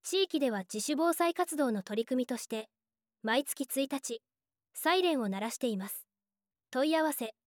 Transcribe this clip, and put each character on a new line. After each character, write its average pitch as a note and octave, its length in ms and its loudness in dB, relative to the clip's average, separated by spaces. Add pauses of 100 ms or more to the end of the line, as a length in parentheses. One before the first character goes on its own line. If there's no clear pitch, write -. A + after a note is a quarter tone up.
地 F#4+ 180 2
域 E4 160 0
で C4+ 140 0
は G3+ 80 -2
自 G#3 200 -6
主 D4 140 0
防 E4 180 4
災 E4+ 220 0
活 F4 220 -2
動 C4+ 160 2
の G3+ 100 -2
取 G#3+ 200 -4
り A3 40 -2
組 B3+ 140 0
み A#3+ 60 0
と B3 100 -4
し - 100 -10
て、 A3 220 -8 (560)
毎 A#3 200 2
月 - 200 -4
一 C4+ 280 -2
日、 B3 300 -6 (500)
サ E4 220 2
イ F#4 80 4
レ E4+ 120 4
ン C4 60 0
を G#3+ 80 0
鳴 G3 120 -4
ら A3+ 100 -4
し - 80 -10
て C4 80 0
い A3 100 0
ま F#3+ 120 -6
す。 - 180 -12 (640)
問 C4+ 180 2
い D#4+ 80 4
合 D#4+ 60 4
わ D4+ 100 2
せ A3+ 220 -6 (120)